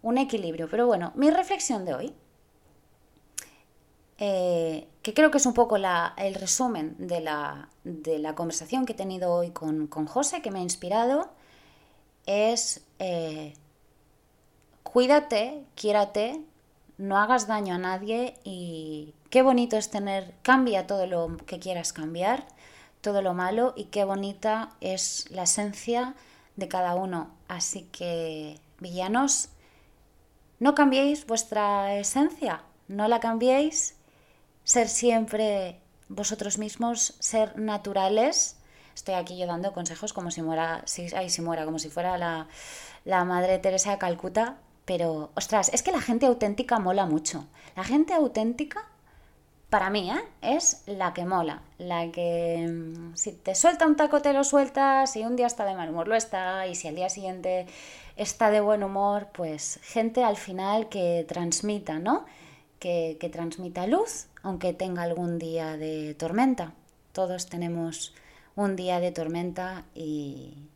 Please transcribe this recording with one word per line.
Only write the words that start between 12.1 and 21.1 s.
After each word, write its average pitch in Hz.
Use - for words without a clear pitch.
es, 214
eh, 160
cuídate, 262
quiérate, 208
no 196
hagas 214
daño 202
a 175
nadie 208
y 160
qué 262
bonito 240
es 214
tener, 196
cambia 240
todo 196
lo 170